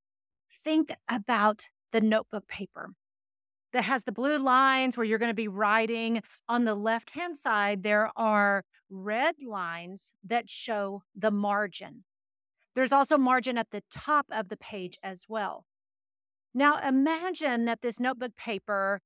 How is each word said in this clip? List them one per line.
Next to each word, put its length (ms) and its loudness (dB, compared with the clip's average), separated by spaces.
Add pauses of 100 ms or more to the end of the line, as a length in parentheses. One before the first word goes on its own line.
(520)
Think 420 0 (160)
about 600 0 (240)
the 80 4
notebook 480 0
paper 400 -12 (840)
that 140 0
has 180 0
the 80 -6
blue 260 0
lines 600 4
where 80 0
you're 140 2
gonna 140 0
be 140 -2
writing. 760 0 (280)
On 160 2
the 100 2
left-hand 640 -4
side, 460 0
there 340 2
are 480 2 (240)
red 520 -2
lines 720 -8 (100)
that 280 -4
show 540 -4 (120)
the 160 0
margin. 720 -4 (720)
There's 160 0
also 260 4
margin 400 2
at 140 -4
the 180 -10
top 400 0
of 200 -6
the 80 -10
page 440 -12
as 280 -12
well. 340 -6 (920)
Now, 320 2
imagine 760 0
that 180 -2
this 200 -4
notebook 340 -4
paper 720 -2